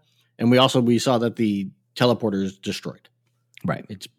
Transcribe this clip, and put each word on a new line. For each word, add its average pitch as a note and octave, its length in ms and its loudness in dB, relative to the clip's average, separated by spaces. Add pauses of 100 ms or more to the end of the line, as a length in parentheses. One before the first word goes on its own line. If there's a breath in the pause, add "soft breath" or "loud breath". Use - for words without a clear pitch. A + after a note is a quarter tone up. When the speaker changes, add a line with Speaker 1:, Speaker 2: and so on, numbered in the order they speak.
(380)
Speaker 1:
And A#2 120 2
we B2 80 6
also, C3 240 4
we A#2 160 2
saw B2 200 0
that A#2 180 -2
the G2+ 340 -2 (260)
teleporter A2+ 460 0
is F#2+ 160 -8
destroyed. - 500 -12 (560)
Speaker 2:
Right. - 240 -6
Speaker 1:
It's, G2 180 -16 (120)